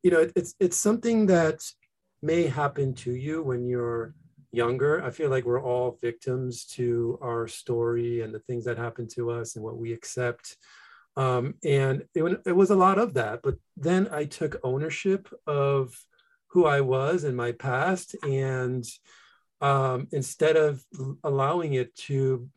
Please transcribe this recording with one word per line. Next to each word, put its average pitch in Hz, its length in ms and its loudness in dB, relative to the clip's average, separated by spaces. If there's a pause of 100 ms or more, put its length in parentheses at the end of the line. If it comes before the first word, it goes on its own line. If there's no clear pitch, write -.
you 180 80 6
know, 165 80 6
it, 170 180 4
it's, - 220 -4
it's 180 180 2
something 226 480 2
that 165 400 4 (560)
may 160 260 2
happen 139 480 -2
to - 160 -6
you 151 320 -4
when 123 220 -2
you're 120 480 -4 (400)
younger. 131 500 0
I 127 60 -4
feel 151 200 -2
like 131 140 0
we're 120 180 0
all 123 380 -2
victims 127 680 -4 (120)
to 120 440 0
our 117 280 -4
story 117 720 -2
and 110 120 -8
the 107 60 -10
things 120 260 -8
that 120 120 -4
happen 117 380 -8
to 120 160 -2
us 117 240 -6
and 110 100 -10
what 110 120 -10
we 117 140 -6
accept. - 640 -6 (600)
Um, 127 380 0 (100)
and 135 400 2 (100)
it, 160 80 2
wa-, 180 220 -2
it 170 100 0
was 190 140 6
a 202 60 6
lot 190 240 6
of 208 160 0
that, 113 280 -2
but 101 120 -2 (200)
then 185 360 2
I 147 140 -2
took 147 380 -6
ownership 160 640 -2 (180)
of 139 480 0 (560)
who 180 160 6
I 143 160 4
was 135 420 2
in 131 120 -2
my 120 160 -2
past, 143 720 -2
and, 131 600 -2 (760)
um, 135 500 0
instead 156 440 0
of 151 280 2 (140)
l-, 135 260 -8
allowing 147 500 0
it 127 220 -2
to 131 600 -2